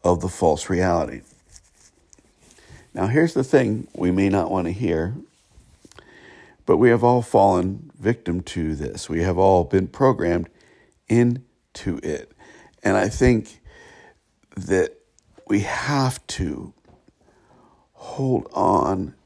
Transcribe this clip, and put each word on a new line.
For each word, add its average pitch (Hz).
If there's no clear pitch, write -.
of 87
the 90
false 80
reality. 87
Now, 92
here's 160
the 131
thing 120
we 90
may 98
not 90
want 92
to 82
hear, 92
but 85
we 120
have 117
all 123
fallen 98
victim 90
to 78
this. 67
We 82
have 90
all 95
been 95
programmed 87
into 120
it. -
And 101
I 101
think 123
that 95
we 104
have 135
to -
hold -
on 92